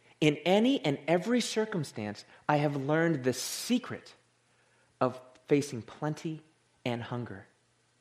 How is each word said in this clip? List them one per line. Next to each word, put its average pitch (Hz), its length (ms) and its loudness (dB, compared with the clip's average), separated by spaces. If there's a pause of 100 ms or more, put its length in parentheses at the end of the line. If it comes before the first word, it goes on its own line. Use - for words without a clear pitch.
(200)
"In 151 180 6
any 214 460 4
and 143 140 2 (100)
every 180 340 2
circumstance, 175 840 -4 (240)
I 151 80 6
have 147 180 2
learned 151 480 0
the 123 100 2
secret - 840 -4 (840)
of 127 220 0 (260)
facing 139 360 2
plenty 151 580 -8 (420)
and 120 200 -2
hunger, 107 440 -10 (540)